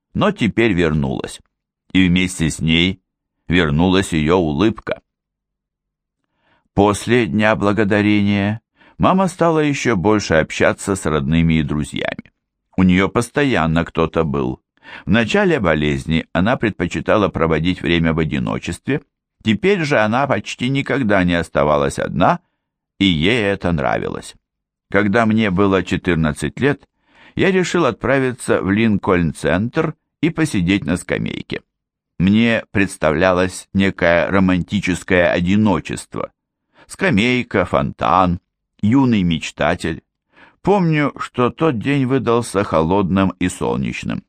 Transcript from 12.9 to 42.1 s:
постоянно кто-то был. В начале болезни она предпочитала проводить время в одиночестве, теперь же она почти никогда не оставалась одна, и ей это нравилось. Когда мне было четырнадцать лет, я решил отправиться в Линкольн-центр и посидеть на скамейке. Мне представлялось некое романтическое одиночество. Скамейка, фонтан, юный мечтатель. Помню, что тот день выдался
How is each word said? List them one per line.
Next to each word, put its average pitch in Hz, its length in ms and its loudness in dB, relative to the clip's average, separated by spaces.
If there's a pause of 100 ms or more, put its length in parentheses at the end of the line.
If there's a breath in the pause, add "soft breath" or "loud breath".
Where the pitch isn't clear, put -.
постоянно 92 760 0
кто-то 80 380 -2
был. 67 380 -4 (440 loud breath)
В - 40 -4
начале 160 500 2
болезни 78 720 0
она 110 240 0
предпочитала 92 720 0
проводить 82 520 0
время 82 320 2
в 78 60 0
одиночестве, 69 840 -4 (420)
теперь 170 400 0
же 143 160 0
она 113 280 0
почти 123 420 -4
никогда 123 540 0
не 87 120 2
оставалась 73 640 0
одна, 110 400 0 (600)
и 98 60 4
ей 95 380 2
это 98 280 -2
нравилось. 55 640 -4 (560)
Когда 104 340 2
мне 110 260 2
было 95 320 2
четырнадцать 80 760 -2
лет, 139 280 -2 (480 soft breath)
я 185 160 2
решил 180 340 0
отправиться 123 760 -2
в 92 100 -2
Линкольн-центр 101 1200 0 (260)
и 160 80 2
посидеть 101 560 0
на 90 120 -2
скамейке. - 640 -6 (580)
Мне 110 520 2
представлялось 92 1040 0
некое 90 560 2
романтическое 92 1000 0
одиночество. 87 1000 -2 (560 soft breath)
Скамейка, 120 800 0
фонтан, 82 720 0 (420)
юный 117 420 2
мечтатель. 82 800 -2 (580 soft breath)
Помню, 165 560 2
что - 320 -2
тот 123 300 -2
день 135 260 0
выдался 117 580 0